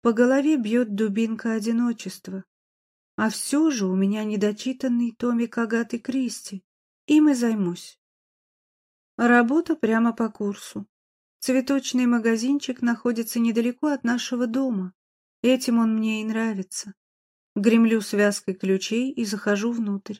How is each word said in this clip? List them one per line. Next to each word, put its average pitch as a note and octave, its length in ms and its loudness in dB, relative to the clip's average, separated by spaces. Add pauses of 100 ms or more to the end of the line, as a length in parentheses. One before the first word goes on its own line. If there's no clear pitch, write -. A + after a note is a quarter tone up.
По A#3 100 2
голове C4+ 440 4
бьёт A3+ 380 0
дубинка A3 600 -2
одиночества. A3 880 -4 (720)
А G#3+ 120 0
всё D4+ 440 0
же G#3 140 -2
у F#3 100 0
меня G3+ 260 0
недочитанный A#3 880 -2
томик A#3 480 -2
Агаты A3+ 400 -2
Кристи. A#3+ 680 -8 (420)
Им D4+ 220 6
и C#4+ 60 6
займусь. G#3+ 640 -2 (1160)
Работа A#3+ 580 2
прямо A3+ 380 0
по A3+ 160 -2
курсу. G3+ 580 -8 (540)
Цветочный B3+ 680 0
магазинчик A#3+ 760 0
находится A#3 580 -2
недалеко A#3 480 0
от C#4+ 160 -2
нашего A#3+ 420 -2
дома. A3+ 480 -2 (480)
Этим B3 360 2
он A3 180 2
мне A3 260 -2
и - 20 -6
нравится. A3 680 -6 (640)
Гремлю A3+ 440 4
связкой G3+ 540 0
ключей G3 560 -2
и A#3 140 -4
захожу G#3 480 -2
внутрь. G#3 480 -6